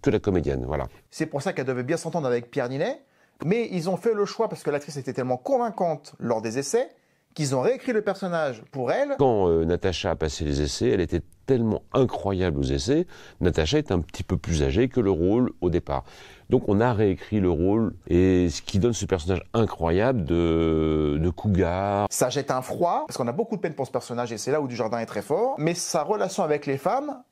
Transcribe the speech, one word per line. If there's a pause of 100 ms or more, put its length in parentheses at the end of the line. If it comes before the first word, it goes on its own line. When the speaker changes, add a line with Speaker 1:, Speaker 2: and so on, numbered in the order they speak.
Speaker 1:
que
la
comédienne,
voilà. (220)
Speaker 2:
C'est
pour
ça
qu'elle
devait
bien
s'entendre
avec
Pierre
Ninet, (420)
mais
ils
ont
fait
le
choix,
parce
que
l'actrice
était
tellement
convaincante
lors
des
essais, (420)
qu'ils
ont
réécrit
le
personnage (100)
pour
elle.
Speaker 1:
Quand,
euh,
Natacha
a
passé
les
essais,
elle
était (240)
tellement (100)
incroyable
aux
essais, (340)
Natacha
est
un
petit
peu
plus
âgée
que
le
rôle
au
départ. (440)
Donc
on
a
réécrit
le
rôle, (140)
et
ce
qui
donne
ce
personnage (120)
incroyable
de,
de
cougar.
Speaker 2:
Ça
jette
un
froid,
parce
qu'on
a
beaucoup
de
peine
pour
ce
personnage,
et
c'est
là
où
Dujardin
est
très
fort,
mais
sa
relation
avec
les
femmes